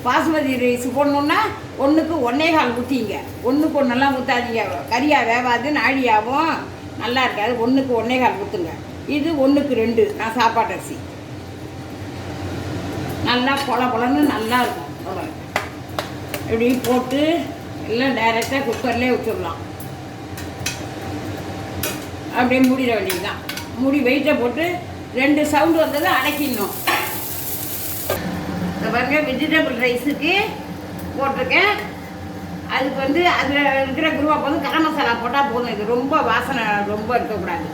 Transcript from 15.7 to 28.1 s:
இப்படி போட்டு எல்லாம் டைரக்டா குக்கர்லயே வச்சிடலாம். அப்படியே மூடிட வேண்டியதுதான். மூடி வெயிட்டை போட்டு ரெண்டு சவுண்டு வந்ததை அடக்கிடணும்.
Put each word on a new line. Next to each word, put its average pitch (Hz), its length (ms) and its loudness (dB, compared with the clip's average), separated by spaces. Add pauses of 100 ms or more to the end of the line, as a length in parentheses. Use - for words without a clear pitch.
இப்படி 226 220 2 (200)
போட்டு 247 320 0 (680)
எல்லாம் 247 280 2
டைரக்டா 226 460 2
குக்கர்லயே 240 480 0
வச்சிடலாம். 185 480 -2 (2750)
அப்படியே 254 300 4
மூடிட 254 300 2
வேண்டியதுதான். 185 440 -2 (400)
மூடி 277 260 2
வெயிட்டை 285 340 4
போட்டு 247 240 0 (560)
ரெண்டு 294 200 4 (120)
சவுண்டு 320 300 4
வந்ததை 294 260 0 (100)
அடக்கிடணும். 262 560 0 (2000)